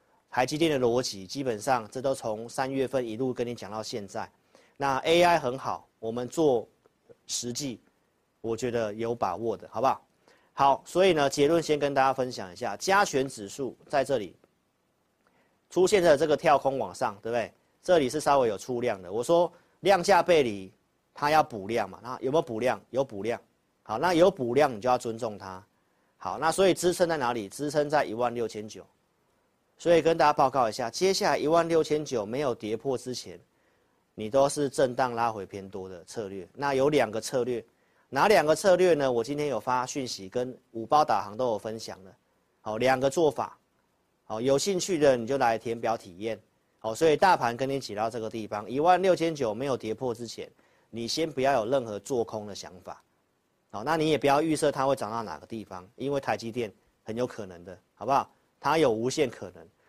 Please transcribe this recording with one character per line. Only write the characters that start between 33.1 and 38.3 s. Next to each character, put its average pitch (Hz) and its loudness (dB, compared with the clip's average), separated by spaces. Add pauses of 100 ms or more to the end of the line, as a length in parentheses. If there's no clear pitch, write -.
前， 90 -14 (720)
你 110 -8
都 135 4
是 147 -2
震 127 0
荡 123 -2
拉 117 0
回 107 -8
偏 98 -12
多 95 -12
的 87 -16
策 107 -8
略。 95 -12
那 139 -2
有 131 4
两 135 2
个 110 -6
策 123 -2
略， 120 -4 (440)
哪 147 2
两 185 6